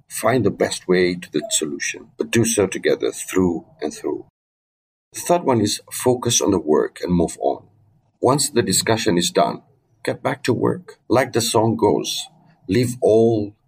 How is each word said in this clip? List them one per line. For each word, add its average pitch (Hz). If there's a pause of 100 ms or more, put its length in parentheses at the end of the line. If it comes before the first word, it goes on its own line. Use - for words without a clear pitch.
Find 113
the 95
best -
way 90
to -
the - (100)
solution, -
but -
do 113
so 98
together 73
through 90 (140)
and 76
through. - (880)
The -
third 175
one 127
is - (100)
focus 123
on 101
the 90
work 76
and 87
move 82
on. 67 (540)
Once 135
the 117
discussion 98
is 87
done, 67 (420)
get -
back 135
to 123
work. -
Like 120
the 117
song 110
goes, 69 (400)
"Leave 120
all 110 (120)